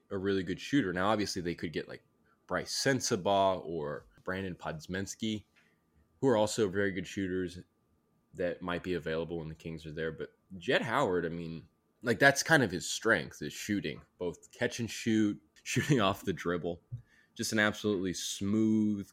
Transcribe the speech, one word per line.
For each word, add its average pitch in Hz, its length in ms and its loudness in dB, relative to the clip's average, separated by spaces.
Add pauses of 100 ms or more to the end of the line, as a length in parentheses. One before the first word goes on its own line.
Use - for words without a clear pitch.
(120)
a 101 60 -4
really 95 260 2
good 87 160 -4
shooter. 107 340 0
Now, 92 140 2
obviously, 104 340 0
they 85 140 -2
could 82 180 -6
get, - 140 -4
like, - 160 -14 (420)
Bryce 82 260 -2
Sensabaugh 98 920 2
or 73 400 -4 (180)
Brandon 92 300 -4
Podziemski, 95 920 -6 (760)
who 135 80 2
are 120 100 6
also 107 300 4
very 98 240 0
good 90 160 -6
shooters 92 500 -4 (760)
that 87 260 -2
might 87 220 -4
be 92 100 -2
available 80 460 -2
when 78 100 -8
the 78 60 -10
Kings 80 320 -10
are 78 40 -12
there. 80 200 -4
But 73 220 -10 (260)
Jett 135 240 0
Howard, 110 420 0
I 82 40 -2
mean, 82 340 -8 (400)
like, 117 160 0
that's 139 240 6
kind 160 180 6
of 107 80 2
his 82 180 -6
strength, 87 540 0
is 73 120 -6
shooting, 80 480 -4 (180)
both 90 320 -8
catch - 280 -4
and 110 120 -4
shoot, 107 500 2 (100)
<laughs> - 120 -20
shooting - 360 2
off 98 260 2
the 95 80 -2
dribble. 85 460 -2 (540)
Just 110 200 -4
an 110 60 4
absolutely 104 540 0
smooth, 107 1000 0